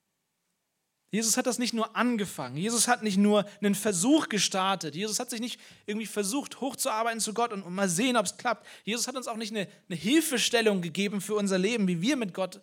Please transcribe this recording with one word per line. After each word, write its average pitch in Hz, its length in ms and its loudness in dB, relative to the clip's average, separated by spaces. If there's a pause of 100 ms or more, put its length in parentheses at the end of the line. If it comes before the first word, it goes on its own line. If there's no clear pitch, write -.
(1120)
Jesus 220 260 0
hat 247 100 0
das 240 140 0
nicht 233 140 -2
nur 220 200 -2
angefangen. 190 600 -2
Jesus 220 320 0
hat 240 160 2
nicht 208 120 0
nur 208 300 6 (140)
einen 202 160 2
Versuch 226 520 2
gestartet. 185 680 0
Jesus 208 240 -2
hat 254 100 -8
sich 233 100 -6
nicht 233 200 -8 (260)
irgendwie 214 200 -4
versucht, 214 540 -4
hochzuarbeiten 226 600 -2
zu 214 140 -2
Gott 233 180 0
und, 196 100 -6
und 175 100 -12
mal 196 160 0
sehen, 240 280 2
ob's 202 200 0
klappt. 226 300 -4 (180)
Jesus 220 220 -2
hat 254 80 -6
uns 254 140 -8
auch 233 80 -6
nicht 220 160 -8
eine, 208 160 -4 (200)
eine 180 80 -4
Hilfestellung 226 840 2
gegeben 196 380 -2
für 208 160 -4
unser 196 200 0
Leben, 202 300 2
wie 180 140 2
wir 262 160 2
mit 214 180 -4
Gott 185 280 -6